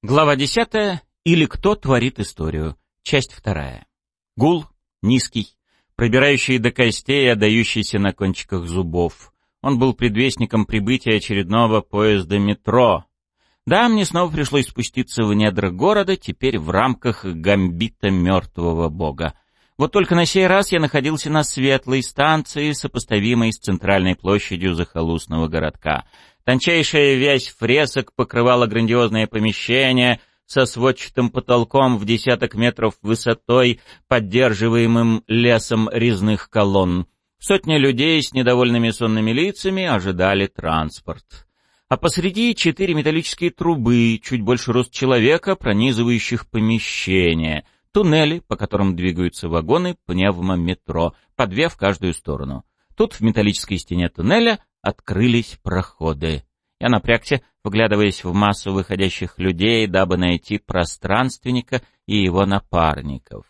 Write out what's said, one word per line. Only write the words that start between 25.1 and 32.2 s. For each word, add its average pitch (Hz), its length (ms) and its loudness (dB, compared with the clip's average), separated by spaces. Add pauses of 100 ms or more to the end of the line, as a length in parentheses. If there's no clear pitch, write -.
городка. 78 580 -4 (380)
Тончайшая 143 720 2
вязь 135 320 0
фресок 131 680 -2
покрывала 123 500 2
грандиозное 110 640 0
помещение 123 920 0 (280)
со 135 180 2
сводчатым 123 640 -2
потолком 123 680 2
в 101 80 -6
десяток 117 500 0